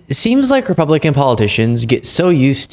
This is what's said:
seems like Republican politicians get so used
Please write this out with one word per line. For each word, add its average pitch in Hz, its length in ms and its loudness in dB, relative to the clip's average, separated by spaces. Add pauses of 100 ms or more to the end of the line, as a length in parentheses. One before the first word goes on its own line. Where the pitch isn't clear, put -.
(160)
seems 254 340 0
like 269 200 0
Republican 156 440 0
politicians 117 720 0
get 117 240 -2
so 180 220 0
used 139 440 0